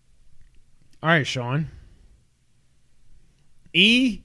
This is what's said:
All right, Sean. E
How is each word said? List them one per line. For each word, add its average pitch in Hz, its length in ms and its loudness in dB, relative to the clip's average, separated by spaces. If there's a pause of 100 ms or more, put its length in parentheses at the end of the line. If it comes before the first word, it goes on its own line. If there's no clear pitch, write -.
(1000)
All 156 80 -2
right, 160 160 2
Sean. 131 440 -6 (2000)
E 226 520 2